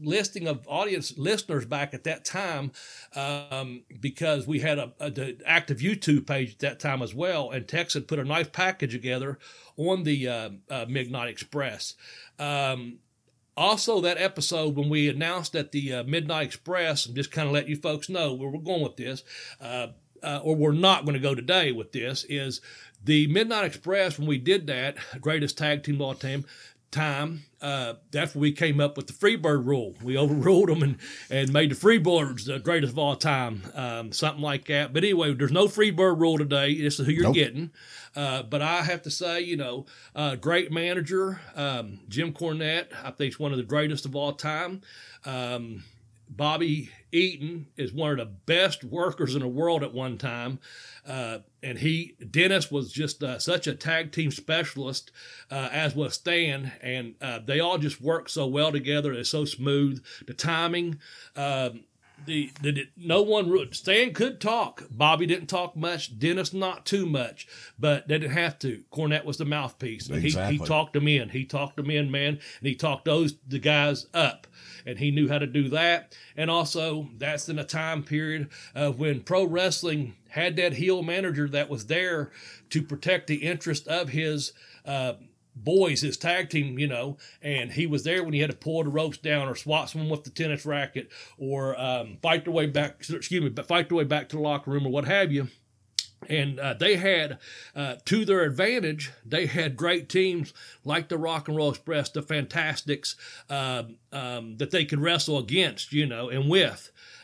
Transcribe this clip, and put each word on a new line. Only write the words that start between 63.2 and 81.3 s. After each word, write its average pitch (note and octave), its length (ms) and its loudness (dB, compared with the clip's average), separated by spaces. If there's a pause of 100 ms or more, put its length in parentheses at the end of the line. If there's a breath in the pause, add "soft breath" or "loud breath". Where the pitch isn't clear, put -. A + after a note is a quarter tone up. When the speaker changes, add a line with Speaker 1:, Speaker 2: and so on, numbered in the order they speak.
Speaker 1:
one, G#3 280 4
re-, F3+ 220 4
Stan A3 420 4
could B3 260 0
talk. A3 500 0
Bobby D#3 360 4
didn't E3+ 220 0
talk F3+ 280 -2
much. D#3 420 -4
Dennis, F3 360 0
not F#3 320 -4
too G3 200 2
much, C3 420 -2 (300 loud breath)
but C#3+ 300 2
they D3+ 100 4
didn't D3+ 160 -2
have E3+ 260 0
to. A#2 320 -4
Cornette D3+ 340 0
was D3 120 -6
the D#3 80 -4
mouthpiece. C3 600 -6
And C#3 140 -2
he, D#3+ 60 2
Speaker 2:
Exactly. G#2 300 2
Speaker 1:
he - 80 -4
talked D#3 280 2
them D3 140 2
in. C3 220 2
He C3 160 -4
talked C#3+ 300 -6
them D3 160 -4
in, D3 180 2
man. C#3+ 300 -2 (200 loud breath)
And C3 80 -4
he C3 80 0
talked C#3+ 300 -2
those, D#3 300 2 (100)
the C3 140 -4
guys D3 540 4
up, D3+ 340 2 (380 loud breath)
and A#2 140 -6
he C#3+ 120 2
knew D3 160 4
how D3 120 2
to D3 80 -2
do C3+ 220 2
that. E3+ 460 2 (220 loud breath)
And D#3+ 120 0
also, D#3+ 680 0
that's D3 320 -4
in D3+ 100 -4
a D3 60 -4
time D#3+ 380 -4
period D3+ 460 -4 (240 loud breath)
of C#3 260 0
when C#3+ 220 0
pro F#3 220 2
wrestling E3+ 720 0 (140)
had E3+ 260 -2
that F3 180 2
heel F3+ 300 2
manager E3 460 0